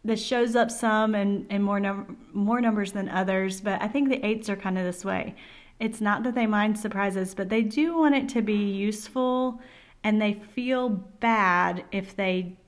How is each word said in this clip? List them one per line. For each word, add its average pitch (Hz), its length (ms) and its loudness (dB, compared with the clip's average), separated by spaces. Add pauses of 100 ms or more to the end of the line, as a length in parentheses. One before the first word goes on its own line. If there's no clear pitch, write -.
this 220 200 -2
shows 240 320 2
up 233 140 4
some 214 440 2
and, 202 360 0
and 202 120 0
more 202 180 0
num-, 196 360 -4 (160)
more 208 280 2
numbers 208 320 2
than 196 160 -4
others, 190 520 0
but 202 200 -2
I 208 80 -2
think 277 200 2
the 262 160 0
eights 220 240 -2
are 196 80 -2
kinda 185 260 -2
this 180 220 -4
way. 185 300 -4 (460)
It's 226 200 -2
not 208 220 0
that 240 140 -2
they 233 100 2
mind 214 320 2
surprises, 196 560 -2
but 196 140 -4
they 220 140 2
do 311 360 0
want 302 160 6
it 269 160 0
to 233 120 0
be 208 280 0
useful, 247 920 -2 (440)
and 214 180 4
they 208 120 2
feel 254 540 -2
bad 185 1000 2
if 196 240 -6
they 185 420 -2 (120)